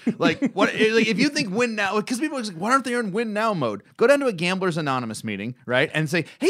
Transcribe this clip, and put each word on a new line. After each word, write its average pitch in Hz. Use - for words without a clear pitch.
Like, 165
what? 208
Like, 220
if 220
you 269
think 285
win 233
now, 208
'cause 220
people 302
are 247
like, 208
"Why 208
aren't 262
they 247
in 233
win 226
now 214
mode?" 117
Go 233
down 285
to 277
a 240
Gamblers 180
Anonymous 127
meeting, 107
right, 127
and 156
say, 165
"Hey, 302